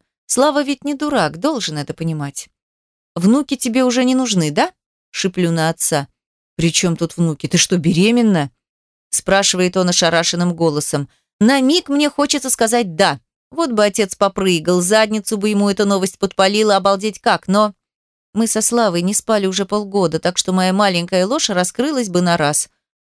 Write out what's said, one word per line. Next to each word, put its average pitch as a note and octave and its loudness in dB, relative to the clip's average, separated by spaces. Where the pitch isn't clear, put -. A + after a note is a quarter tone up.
Слава D4 0
ведь C#4 -6
не C#4+ -6
дурак, B3+ -2
должен G3+ -4
это C#3+ -8
понимать. D#3 -8
«Внуки A#3+ 2
тебе B3+ 0
уже B3 2
не B3+ 2
нужны, G#3 0
да?» A3 0
шиплю F3+ -2
на D#3+ 0
отца. D#3 -2
«При D#3+ 0
чём E3+ 0
тут E3 -6
внуки? E3 -2
Ты E3+ 0
что, - 2
беременна?» F3+ 2
спрашивает F#3 0
он F3+ 2
ошарашенным E3+ 0
голосом. D3+ -2
На C4 4
миг C#4+ 2
мне D4 2
хочется C#4+ -2
сказать A3+ 0
«да». D#3 2
Вот D#4 -2
бы G#3+ 2
отец G3+ 0
попрыгал, F3+ 0
задницу G#3+ 0
бы G#3 -2
ему G3+ 2
эта G3+ 0
новость G3 0
подпалила, G3+ 2
обалдеть G3 0
как, G3 0
но... G#3 2
Мы A3+ 0
со A3 -2
Славой G#3 0
не F#3+ -2
спали G#3 0
уже F#3+ -2
полгода, G3 -2
так F3+ -4
что - -4
моя F#3 2
маленькая F#3 0
ложь C4+ -2
раскрылась A#3 -2
бы F3 0
на F3 2
раз. D3+ -2